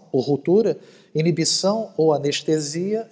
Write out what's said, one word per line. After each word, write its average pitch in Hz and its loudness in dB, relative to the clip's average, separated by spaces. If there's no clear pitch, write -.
por 135 2
ruptura, 160 2
inibição 175 0
ou 160 4
anestesia 156 -2